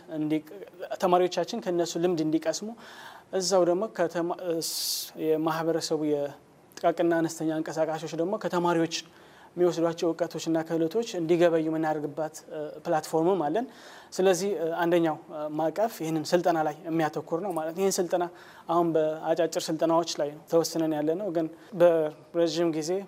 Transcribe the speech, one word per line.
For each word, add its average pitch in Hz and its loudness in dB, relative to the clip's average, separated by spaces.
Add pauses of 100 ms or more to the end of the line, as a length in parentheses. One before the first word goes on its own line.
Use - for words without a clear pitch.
(120)
እንዲ-፣ 156 -2 (540)
ተማሪዎቻችን 180 2
ከነሱ 175 -2
ልምድ 170 2
እንዲቀስሙ 160 -2 (680)
እዛው 185 2
ደግሞ 175 2
ከተማ፣ 170 -2 (920)
የማህበረሰቡ 156 0
የጥቃቅንና 165 -2
አነስተኛ 160 -2
አንቀሳቃሾች 160 -4
ደግሞ 170 -2
ከተማሪዎች 175 0 (540)
የሚወስዷቸው 170 0
እውቀቶችና 160 -2
ክህሎቶች 165 -2
እንዲገበዩ 165 4
የምናደርግባት፣ 156 -4 (120)
እ፣ 160 -10 (180)
ፕላትፎርምም 165 2
አለን። 165 0 (460)
ስለዚህ፣ 185 2
እ፣ 165 -2 (100)
አንደኛው፣ 170 2 (120)
እ፣ 151 -10
ማዕቀፍ 160 0
ይህንን 160 -2
ስልጠና 175 2
ላይ 151 -2
የሚያተኩር 160 -2
ነው 196 -4
ማለት 160 -4
ነው። 170 -6
ይህን 190 2
ስልጠና 175 0 (420)
አሁን 170 4
በአጫጭር 160 0
ስልጠናዎች 165 2
ላይ 147 -2
ነው 147 -12
ተወስነን 160 2
ያለ 151 0
ነው። 202 -4
ግን 165 0 (260)
በረዥም 165 2
ጊዜ 156 -4 (160)